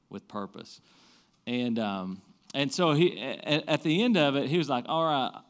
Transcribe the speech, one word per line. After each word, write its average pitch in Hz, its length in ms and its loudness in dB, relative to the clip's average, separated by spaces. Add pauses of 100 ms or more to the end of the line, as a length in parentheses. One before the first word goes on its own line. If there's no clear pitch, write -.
with 101 200 -14
purpose. 95 540 -12 (680)
And, 120 320 -2
um, 95 420 -4 (320)
and 139 180 0
so 165 220 2
he, 160 240 4
a-, 131 500 -2
at 156 140 0
the 170 220 2
end 240 140 4
of 143 180 4
it, 143 120 0
he 170 120 2
was 143 100 -2
like, 120 180 0
"All 165 160 0
right 143 280 0 (180)